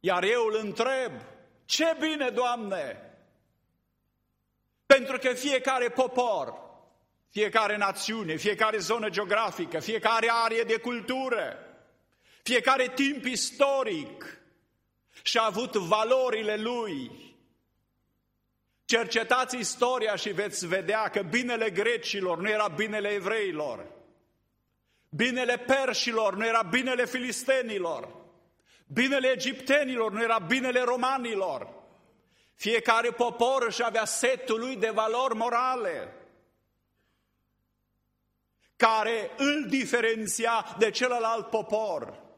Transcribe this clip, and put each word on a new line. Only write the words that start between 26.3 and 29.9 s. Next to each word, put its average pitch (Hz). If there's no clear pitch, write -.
nu 220
era 226
binele 247
filistenilor, 220
binele 262
egiptenilor 254